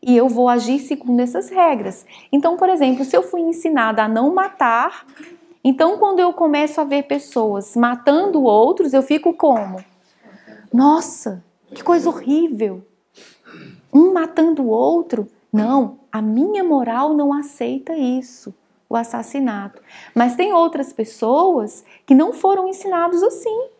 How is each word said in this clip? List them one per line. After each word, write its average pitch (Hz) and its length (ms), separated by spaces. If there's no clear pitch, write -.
e 247 160
eu 247 100
vou 247 220
agir 240 300
segundo 247 400
essas 247 300
regras. 285 580
Então, 330 260
por 370 120
exemplo, 277 360
se - 100
eu - 60
fui 349 200
ensinada 285 640
a 214 40
não 233 260
matar, 302 720
então 320 360
quando 392 200
eu 359 140
começo 302 480
a - 20
ver 277 200
pessoas 226 720
matando 285 680
outros, 254 520
eu 269 100
fico 302 280
como? 208 540
"Nossa, 254 680
que - 120
coisa 339 260
horrível! 240 760
Um 339 180
matando 320 520
o 240 60
outro?" 254 580
Não, 226 460
a 220 80
minha 285 440
moral 269 500
não 285 180
aceita 277 640
isso, 254 580
o 233 60
assassinato. 233 840
Mas 240 220
tem 392 180
outras 330 400
pessoas 254 880
que 269 100
não 320 160
foram 381 380
ensinados 359 520
assim. 466 460